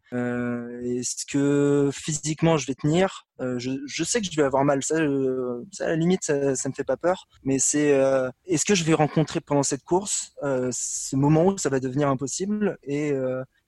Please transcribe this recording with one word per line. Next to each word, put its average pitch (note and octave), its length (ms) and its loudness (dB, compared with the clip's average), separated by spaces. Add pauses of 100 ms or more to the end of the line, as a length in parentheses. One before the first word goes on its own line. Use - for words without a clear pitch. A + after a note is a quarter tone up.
(120)
Euh, A#2+ 720 -4
est-ce B2 420 -4
que C#3+ 680 2
physiquement D#3+ 640 0
je C3+ 120 -2
vais C3 80 -4
tenir ? F3 500 0 (140)
Euh, B2+ 180 -4
je, B2+ 140 -4 (120)
je D3+ 200 -6
sais A#3+ 160 -2
que F#3+ 100 -4
je D3+ 60 -12
vais D3+ 80 4
avoir C3+ 200 2
mal. C#3+ 200 2
Ça, D#3 100 -2
euh, C3 800 -2
ça, - 140 -6
à - 20 -2
la E3 80 0
limite, F3 260 2
ça, C#3 320 0
ça C3+ 140 -4
me C3 40 -6
fait C#3 120 -6
pas C3 120 -2
peur. F3+ 300 -2 (160)
Mais C3+ 160 0
c'est, D3 360 2
euh, C3+ 360 2 (160)
est-ce E3+ 180 0
que G#3 120 2
je E3+ 80 0
vais D#3+ 100 4
rencontrer D3+ 460 2
pendant C#3+ 240 0
cette - 180 -4
course, - 600 -2
euh, B2+ 260 0
ce - 460 -6
moment D#3 300 6
où G3 120 2
ça D3 100 0
va C3 120 0
devenir C3 280 0
impossible ? F3+ 760 -2
Et, D3 260 -2
euh, C3 320 -2 (260)